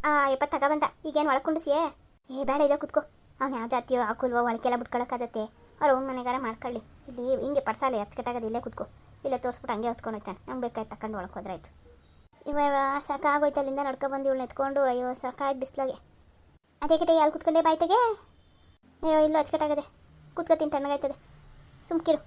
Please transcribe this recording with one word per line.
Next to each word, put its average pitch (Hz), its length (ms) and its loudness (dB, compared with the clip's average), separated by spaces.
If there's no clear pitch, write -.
ಆ, 285 240 4
ಯಪ್ಪ 269 180 2
ತಗೊಬಂದ, 294 360 0
ಈಗೇನು 302 260 0
ಒಳಗೆ 262 140 2
ಕುಂಡಿಸಿಯೇ? 311 520 0
ಏ, 262 140 -6
ಬೇಡ, 277 160 0
ಇಲ್ಲ 285 160 4
ಕೂತ್ಕೋ. 294 240 -2
ಅವ್ನು 262 160 -2
ಯಾವ 233 120 -6
ಜಾತಿಯೋ 247 340 0
ಹಾಕುಲ್ವೋ 240 420 0
ಒಳಗೆಲ್ಲ 240 320 0
ಬಿಟ್ಕೊಳಕ್ಕಾಗತ್ತೆ, 240 640 -4
ಅವ್ರ 294 100 6
ಅವ್ನ 262 180 2
ಮನೆಗಾರ 247 300 -4
ಮಾಡ್ಕೊಳ್ಳಿ. 240 420 -6
ಇಲ್ಲಿ 247 340 -2
ಹಿಂಗೆ 277 180 0
ಪರ್ಸಾಲೆ 240 400 -2
ಅಚ್ಚುಕಟ್ಟಾಗದು, 240 460 -6
ಇಲ್ಲೇ 226 140 -4
ಕೂತ್ಕೋ. - 240 -10
ಇಲ್ಲೇ 254 140 0
ತೋರಿಸ್ಬಿಟ್ಟು 247 360 -6
ಹಂಗೆ 220 140 -2
ಹೊತ್ಕೊಂಡು 226 280 -6
ಹೋಗ್ತಾನೆ. 202 340 -12
ನಮ್ಗೆ 254 100 -6
ಬೇಕಾಯ್ತು 233 300 -6
ತಕೊಂಡು 214 280 -8
ಒಳಗೆ 185 160 -10
ಹೋದ್ರಾಯ್ತು. 190 500 -12
ಇವ, 294 80 0
ಇವ 285 160 4
ಸಾಕಾಗೋಯ್ತು 285 540 2
ಅಲ್ಲಿಂದ 269 220 -2
ನಡ್ಕೊಬಂದು 277 440 -2
ಇವ್ಳನ್ನ 262 180 0
ಎತ್ಕೊಂಡು. 277 360 -2
ಅಯ್ಯೋ, 247 340 2
ಸಾಕಾಯ್ತು 262 460 -4
ಬಿಸ್ಲಾಗೆ. 262 320 -4
ಅದೇ 311 160 4
ಕಡೆ 339 140 4
ಎಲ್ಲಿ 311 200 6
ಕೂತ್ಕೊಂಡೆ 320 300 2
ಬಾಯ್ತೆಗೆ? 349 540 4
ಅಯ್ಯೋ, 311 180 4
ಇಲ್ಲೂ 311 180 4
ಅಚ್ಚುಕಟ್ಟಾಗದೆ, 302 420 0
ಕೂತ್ಕೋತೀನಿ 320 360 0
ತಣ್ಣಗಾಯ್ತದೆ. 285 420 -2
ಸುಮ್ಕಿರು. 330 380 2